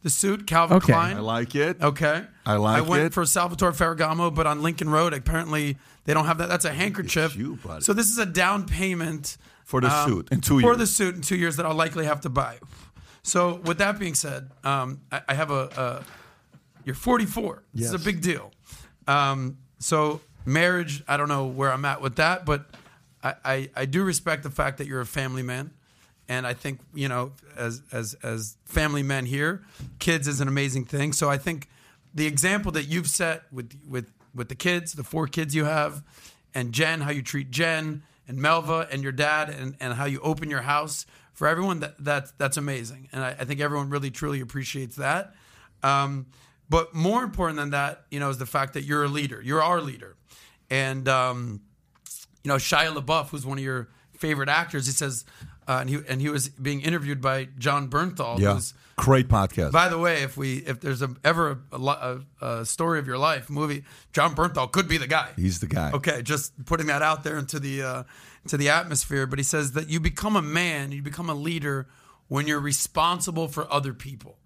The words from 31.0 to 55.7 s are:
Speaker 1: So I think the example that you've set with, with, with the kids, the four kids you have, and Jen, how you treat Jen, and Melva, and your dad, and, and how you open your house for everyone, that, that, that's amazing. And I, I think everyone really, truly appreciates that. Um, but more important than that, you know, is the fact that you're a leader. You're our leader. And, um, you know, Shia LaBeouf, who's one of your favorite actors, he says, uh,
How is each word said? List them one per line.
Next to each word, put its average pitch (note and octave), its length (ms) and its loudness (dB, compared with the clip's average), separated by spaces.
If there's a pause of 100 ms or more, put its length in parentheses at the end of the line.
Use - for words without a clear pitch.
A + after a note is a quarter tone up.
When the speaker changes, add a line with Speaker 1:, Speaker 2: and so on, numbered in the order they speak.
Speaker 1:
So D3 160 2
I C#3 80 2
think D3 320 -6 (440)
the D3+ 140 0
example F#3 460 2
that D#3 100 -2
you've D#3+ 240 -2
set E3 440 -2
with, B2+ 220 -12 (140)
with, B2+ 220 -6 (260)
with B2 140 -8
the C3 60 -10
kids, F3 380 -2
the C#3+ 100 -10
four D#3 240 -2
kids D3 280 -4
you D3+ 100 4
have, D3 360 -2 (520)
and B2 200 -4
Jen, D#3+ 280 0
how C#3+ 100 -2
you C#3+ 100 -4
treat C3 300 -6
Jen, D#3 520 -2 (240)
and C3 120 -8
Melva, D#3+ 520 2
and C#3 120 -4
your C3+ 80 -4
dad, D3 380 0
and, C3 320 -10
and B2 120 -4
how B2+ 120 -4
you C3+ 160 -2
open D3+ 280 -2
your C#3 140 -2
house D3 420 -2 (280)
for - 140 -2
everyone, E3+ 340 2
that, D3 220 -10
that, C#3+ 340 -2
that's C3+ 200 0
amazing. C3 540 -6
And C3 120 -4
I, B2+ 60 -2 (100)
I C3 60 -4
think C#3 140 -4
everyone D3 300 -2
really, C#3 220 -4
truly C#3+ 280 -4
appreciates B2+ 560 -8
that. D3+ 380 -2 (480)
Um, C#3 460 0 (420)
but E3 260 2
more G3 280 2
important E3+ 340 -2
than C#3+ 140 -4
that, C#3+ 380 -2
you C#3+ 120 -6
know, C#3 80 -2
is C3+ 80 -4
the B2+ 80 -6
fact C#3 300 -2
that C#3 80 -6
you're D3 200 0
a C#3+ 60 2
leader. C#3 320 -4
You're C#3+ 200 0
our E3+ 200 2
leader. A#2+ 340 -12 (540)
And, C3+ 400 -2
um, B2 520 0 (840)
you C#3+ 60 -6
know, C#3 60 4
Shia D#3 420 2
LaBeouf, C#3+ 320 0
who's C#3 160 -8
one C#3 120 -4
of C3+ 60 -6
your C3 260 -6 (280)
favorite C#3+ 320 0
actors, D3+ 360 0
he C3+ 80 -2
says, C3+ 320 -4 (420)
uh, C3 120 2